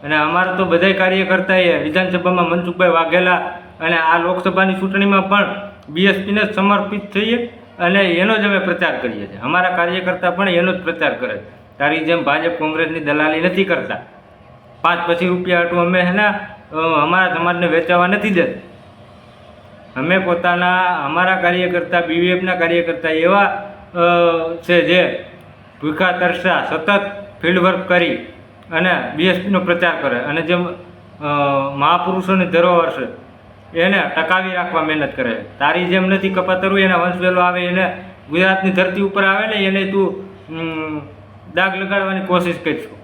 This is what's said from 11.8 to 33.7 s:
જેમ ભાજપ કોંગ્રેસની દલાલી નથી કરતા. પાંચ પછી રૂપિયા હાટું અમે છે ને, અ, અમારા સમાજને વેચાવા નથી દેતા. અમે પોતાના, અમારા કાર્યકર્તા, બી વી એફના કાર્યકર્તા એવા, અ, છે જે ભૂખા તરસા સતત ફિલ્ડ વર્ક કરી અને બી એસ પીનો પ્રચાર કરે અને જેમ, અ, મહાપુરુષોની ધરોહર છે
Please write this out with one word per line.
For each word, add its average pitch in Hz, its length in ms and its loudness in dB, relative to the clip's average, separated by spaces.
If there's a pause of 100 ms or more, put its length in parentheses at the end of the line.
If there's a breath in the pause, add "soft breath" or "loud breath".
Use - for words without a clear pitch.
જેમ 160 260 0
ભાજપ 160 340 0
કોંગ્રેસની 156 420 -2
દલાલી 151 400 0
નથી 180 240 0
કરતા. 170 320 -4 (840)
પાંચ 170 280 0
પછી 170 180 0
રૂપિયા 180 300 0
હાટું 175 220 0
અમે 180 220 2
છે 180 80 2
ને, 208 120 0
અ, - 560 -4 (240)
અમારા 180 320 2
સમાજને 175 320 0
વેચાવા 170 400 2
નથી 202 240 0
દેતા. 170 300 0 (1400)
અમે 175 180 2
પોતાના, 180 680 0 (180)
અમારા 180 320 2
કાર્યકર્તા, 175 640 0
બી 165 200 -2
વી 175 60 2
એફના 185 280 0
કાર્યકર્તા 165 540 0
એવા, 175 340 4 (520)
અ, 175 80 0 (540)
છે 170 300 2
જે 165 380 2 (580)
ભૂખા 165 300 0
તરસા 175 580 0
સતત 202 300 0 (420)
ફિલ્ડ 175 160 2
વર્ક 180 300 0
કરી 175 280 2 (560)
અને 160 440 0
બી 160 100 2
એસ 180 180 2
પીનો 196 160 2
પ્રચાર 175 320 0 (100)
કરે 123 180 -2
અને 147 220 -4
જેમ, 175 240 0
અ, - 80 -8 (1000)
મહાપુરુષોની 180 720 0
ધરોહર 170 440 2
છે 120 320 -8 (560)